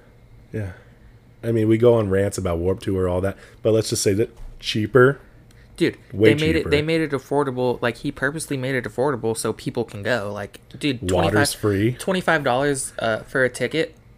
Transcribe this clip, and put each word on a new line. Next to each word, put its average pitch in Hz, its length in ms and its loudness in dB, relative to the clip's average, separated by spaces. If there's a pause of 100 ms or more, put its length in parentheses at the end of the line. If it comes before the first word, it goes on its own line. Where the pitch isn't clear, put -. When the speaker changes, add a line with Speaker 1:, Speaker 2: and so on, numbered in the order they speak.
(540)
Speaker 1:
Yeah. 98 200 -6 (720)
I 117 80 -2
mean, 110 180 2
we 113 100 4
go 117 160 8
on 107 140 2
rants 98 280 2
about 87 220 -2
Warped 92 240 -2
Tour, 92 260 0
all 90 120 0
that, 95 140 -2 (280)
but 110 80 4
let's 110 180 2
just - 140 -2
say 104 100 2
that 110 160 0 (300)
cheaper. 123 600 2 (580)
Speaker 2:
Dude, 160 200 0 (160)
Speaker 1:
Way 110 200 6
Speaker 2:
they 151 140 0
made 160 100 2
Speaker 1:
cheaper. - 100 -2
Speaker 2:
it, - 40 -6
they 147 120 4
made 160 180 -2
it 156 100 -4
affordable. 131 680 -2
Like, 120 160 -2
he 143 140 -6
purposely 143 460 -4
made 131 180 -4
it 120 80 -2
affordable 117 520 -2
so 110 180 -2
people 123 300 -6
can 101 200 -10
go. 104 280 -2
Like, 101 280 -10 (180)
dude, 135 320 -4
Speaker 1:
Water's 90 440 2
Speaker 2:
twenty-five, - 20 -12
Speaker 1:
free. 104 380 2
Speaker 2:
twenty-five 175 500 0
dollars, 135 560 0
uh, 113 200 0
for - 260 -2
a 123 40 2
ticket, 135 460 -4 (220)